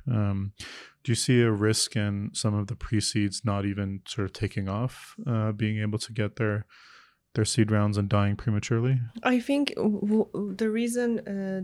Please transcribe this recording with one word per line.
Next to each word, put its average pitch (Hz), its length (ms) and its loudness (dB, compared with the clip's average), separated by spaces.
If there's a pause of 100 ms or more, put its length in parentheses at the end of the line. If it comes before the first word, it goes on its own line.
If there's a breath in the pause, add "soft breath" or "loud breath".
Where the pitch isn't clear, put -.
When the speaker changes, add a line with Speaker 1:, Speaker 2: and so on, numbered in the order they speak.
(100)
Speaker 1:
Um, 101 420 0 (500 loud breath)
do 123 100 0
you 110 40 2
see 123 240 4
a 117 100 6
risk 107 460 2
in 104 380 -2
some 107 200 0
of 104 120 0
the 107 100 -6
pre-seeds 104 640 0
not 101 220 0
even 98 420 -2
sort 101 200 -4
of 95 80 -8
taking 98 340 -4
off, 113 460 -4 (120)
uh, 110 260 2
being 107 260 0
able 107 220 0
to - 120 -12
get 104 240 -2
their, 107 300 0 (680 loud breath)
their 107 120 2
seed 107 240 4
rounds 104 260 4
and 101 100 0
dying 101 300 4
prematurely? 117 640 0 (220)
Speaker 2:
I 247 180 4
think 277 360 0
w-, 208 540 2
w-, 202 240 -6
the 220 140 -2
reason, 233 520 -2
uh, 190 440 -6